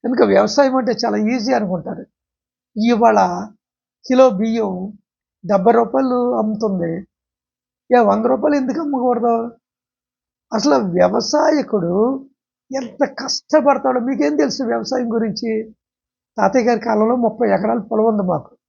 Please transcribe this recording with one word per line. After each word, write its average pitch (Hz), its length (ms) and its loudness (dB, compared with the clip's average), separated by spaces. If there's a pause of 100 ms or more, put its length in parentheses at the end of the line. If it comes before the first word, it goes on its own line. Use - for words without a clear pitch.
కనుక 254 240 0
వ్యవసాయం 214 480 2
అంటే 220 160 0
చాలా 208 260 -2
ఈజీ 226 360 -2
అనుకుంటారు. 185 500 -4 (720)
ఇవాళ 220 440 4 (880)
కిలో 262 240 6
బియ్యం 214 440 -2 (720)
డెబ్బై 202 300 4
రూపాయలు 247 460 0 (200)
అమ్ముతుంది, 208 520 -2 (1000)
ఏ 247 100 6
వంద 214 260 2
రూపాయలు 285 300 0
ఎందుకు 269 240 -2
అమ్మకూడదు? 247 560 -2 (1160)
అసలు 226 240 2 (220)
వ్యవసాయకుడు 220 1000 0 (760)
ఎంత 262 300 -8 (180)
కష్టపడతాడో 269 800 0
మీకేం 277 360 -2
తెలుసు 285 280 0
వ్యవసాయం 233 500 -4
గురించి? 226 380 -4 (840)
తాతయ్య 214 280 2
గారి 233 140 2
కాలంలో 226 360 0
ముప్పై 226 340 0
ఎకరాల 208 300 0
పొలం 214 260 -2
ఉంది 208 180 0
మాకు. 170 340 -4 (120)